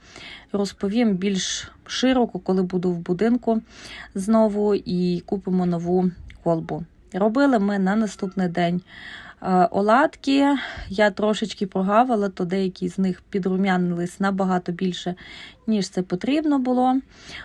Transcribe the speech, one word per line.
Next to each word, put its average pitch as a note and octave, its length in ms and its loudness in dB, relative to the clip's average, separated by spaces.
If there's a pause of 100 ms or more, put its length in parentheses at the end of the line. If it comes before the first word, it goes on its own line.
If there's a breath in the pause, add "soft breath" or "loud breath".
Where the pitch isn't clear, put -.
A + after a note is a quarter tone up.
(520 loud breath)
розповім G3+ 640 0
більш F#3+ 560 -4 (140)
широко, B3 520 0
коли F#3+ 240 0
буду F3+ 300 0
в E3+ 60 -2
будинку A3+ 640 0 (520 loud breath)
знову G#3 600 2
і F3+ 520 0
купимо F#3 400 0
нову F3 440 0 (320)
колбу. E3 420 -2 (280)
Робили A3+ 460 2
ми G3+ 200 0
на F#3+ 180 2
наступний G3 520 -2
день, F3 320 0 (640 loud breath)
е, F3+ 280 4
оладки. C4+ 760 2 (420 loud breath)
Я G#3 220 4
трошечки G#3 560 -2
прогавила, G3+ 640 2
то F#3 160 -4
деякі F#3 440 -2
з F3 100 -8
них F#3 320 0
підрумянились F3+ 920 0
набагато F#3+ 520 0
більше, F3+ 420 -4 (520 loud breath)
ніж G#3 220 0
це - 140 -4
потрібно C#4 560 0
було. B3+ 360 2 (500 loud breath)